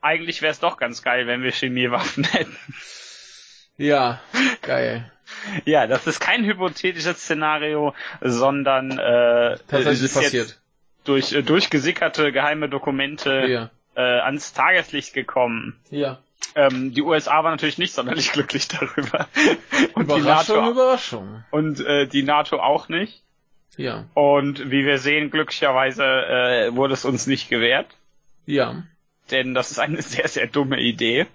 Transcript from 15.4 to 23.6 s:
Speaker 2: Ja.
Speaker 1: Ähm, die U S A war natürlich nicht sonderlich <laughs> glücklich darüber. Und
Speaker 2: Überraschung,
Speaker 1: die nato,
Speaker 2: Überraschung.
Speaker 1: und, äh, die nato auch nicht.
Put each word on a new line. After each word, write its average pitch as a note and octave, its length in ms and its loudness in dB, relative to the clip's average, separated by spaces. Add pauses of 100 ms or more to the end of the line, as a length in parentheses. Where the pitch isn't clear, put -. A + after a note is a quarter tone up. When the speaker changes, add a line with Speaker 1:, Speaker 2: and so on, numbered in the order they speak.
Speaker 2:
Ja. C#3 280 -4 (360)
Speaker 1:
Ähm, C3 380 2
die C#3 100 -2
U D#3+ 100 2
S D3+ 140 0
A D#3 160 2
war D#3+ 80 2
natürlich D#3 260 -2
nicht F3 160 -2
sonderlich C3 380 -2
<laughs> - 20 -4
glücklich C#3 340 -2
darüber. - 600 -4 (680)
Und G#3+ 100 0
Speaker 2:
Überraschung, D3 160 2
Speaker 1:
die D3 80 2
nato, E3 440 4
Speaker 2:
Überraschung. B2 800 0
Speaker 1:
und, D3+ 280 0
äh, C#3+ 280 2
die C#3 160 0
nato D3 360 2
auch D3 300 0
nicht. F3 320 -6 (560)